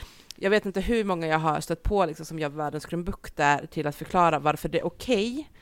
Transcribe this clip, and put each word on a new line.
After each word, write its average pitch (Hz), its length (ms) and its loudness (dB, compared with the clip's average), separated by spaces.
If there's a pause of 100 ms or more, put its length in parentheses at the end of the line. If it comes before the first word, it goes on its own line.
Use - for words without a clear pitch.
(360)
jag 196 140 0
vet 208 160 2
inte 196 160 -4
hur 220 220 0
många 175 240 -2
jag 156 120 2
har 156 220 2
stött 165 220 -6
på 196 220 2
liksom, 156 200 -6
som 160 140 -8
gör 151 100 -2
världens 147 360 -6
krumbuk 175 500 -6
där 143 300 4
till 156 220 -4
att 147 80 -4
förklara 160 440 4
varför 151 300 0
det 165 100 0
är - 60 -4
okej 240 640 -2 (120)